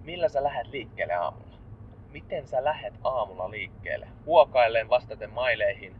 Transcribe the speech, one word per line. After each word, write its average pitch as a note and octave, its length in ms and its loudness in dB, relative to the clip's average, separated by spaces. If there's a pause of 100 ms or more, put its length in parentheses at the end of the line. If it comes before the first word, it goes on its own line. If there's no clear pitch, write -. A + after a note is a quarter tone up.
Millä E3 260 0
sä C#3 140 0
lähet C3+ 240 -2
liikkeelle A2 460 -4
aamulla? - 440 -4 (540)
Miten D3 360 -8
sä C3 160 0
lähet C3+ 300 -2 (100)
aamulla G2 480 -2
liikkeelle? F#2 560 -8 (180)
Huokailleen, A#2+ 640 6
vastaten A2+ 400 0
maileihin G#2+ 720 0